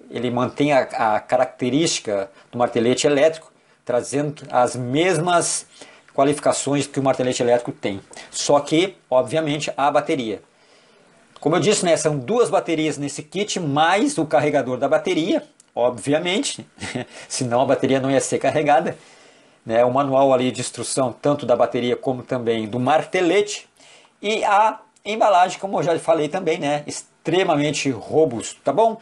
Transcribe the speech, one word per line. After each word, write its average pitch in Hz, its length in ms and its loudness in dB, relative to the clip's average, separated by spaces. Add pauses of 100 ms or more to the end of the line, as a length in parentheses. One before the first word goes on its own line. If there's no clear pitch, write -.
(100)
ele 120 200 -4
mantém 123 420 0
a, 131 100 4
a 107 380 0
característica 127 1080 -2 (200)
do 120 80 -8
martelete 120 480 2
elétrico, 147 460 2 (320)
trazendo 139 680 -4
as 123 260 2
mesmas 160 920 0 (480)
qualificações 139 720 0
que - 140 -4
o - 20 -2
martelete 127 400 0
elétrico 120 300 2
tem. 98 280 -6 (300)
Só - 300 2
que, 175 360 0 (140)
obviamente, 147 680 0
a 143 140 2
bateria. 143 500 -2 (1000)
Como 156 160 0
eu 175 40 2
disse, 196 240 2
né, 165 120 4
são 151 200 0
duas 185 320 0
baterias 156 480 0
nesse 143 260 -8
kit, 196 380 -6
mais 165 560 2
o 156 80 0
carregador 139 540 0
da 135 100 -2
bateria, 170 540 0 (320)
obviamente, 143 920 -2 (300)
<laughs> 123 100 -6 (220)
senão 120 320 0
a 131 60 4
bateria 135 340 2
não 135 100 -2
ia 135 100 4
ser 127 180 -2
carregada, 147 580 2 (680)
né, 117 200 2
o 123 80 2
manual 135 400 4
ali 127 180 2
de 120 100 -8
instrução, 123 520 -4
tanto 143 320 -2
da 123 100 2
bateria 120 420 0
como 127 260 -6
também 113 440 -2
do 110 140 -4
martelete, 170 880 0 (540)
e 208 220 -2
a 214 360 2 (240)
embalagem, 202 540 2
como 196 200 -6
eu 165 40 -2
já 165 160 0
falei 156 300 0
também, 165 300 -2
né, 143 280 -2
extremamente 151 1040 -2
robusto, 120 720 -2
tá 139 100 0
bom? 220 300 2